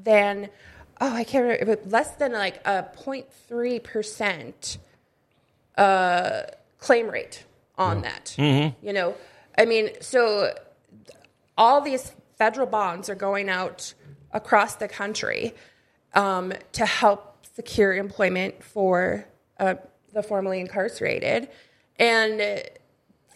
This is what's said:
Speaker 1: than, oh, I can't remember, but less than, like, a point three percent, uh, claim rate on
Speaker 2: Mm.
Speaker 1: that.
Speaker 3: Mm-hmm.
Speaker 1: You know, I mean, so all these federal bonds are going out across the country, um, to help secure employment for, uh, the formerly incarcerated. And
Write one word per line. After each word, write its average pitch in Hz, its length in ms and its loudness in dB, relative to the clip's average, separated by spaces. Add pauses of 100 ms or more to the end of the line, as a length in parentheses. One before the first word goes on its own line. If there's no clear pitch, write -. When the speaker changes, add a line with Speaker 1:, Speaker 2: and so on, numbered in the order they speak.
Speaker 1:
than, 202 480 2 (520)
oh, 262 120 0
I 233 120 -2
can't 254 180 0
remember, 220 320 0
but 208 160 -10
less 269 240 0
than, 277 160 -2
like, 196 340 -4
a 190 180 0 (120)
point - 320 -12 (200)
three 240 320 -2
percent, - 960 -6 (1000)
uh, 185 680 2 (360)
claim 233 300 2
rate - 340 -10 (340)
on 175 220 0
Speaker 2:
Mm. 92 40 -6
Speaker 1:
that. - 340 -10
Speaker 3:
Mm-hmm. 143 480 2
Speaker 1:
You 202 80 -6
know, 175 220 -2 (420)
I 226 80 6
mean, 220 240 0 (100)
so 214 540 2 (1040)
all 247 240 8
these 262 320 -4 (240)
federal 233 300 2
bonds 196 420 -2
are 196 60 -6
going 196 340 -2
out - 440 -6 (380)
across 214 440 2
the 208 120 -8
country, - 680 -6 (600)
um, 190 380 2 (220)
to 226 120 0
help - 600 0 (100)
secure 202 380 0
employment 190 720 -2
for, 185 640 0 (340)
uh, 190 160 0 (380)
the 208 80 -2
formerly 196 380 -4
incarcerated. - 880 -4 (500)
And 220 640 2 (760)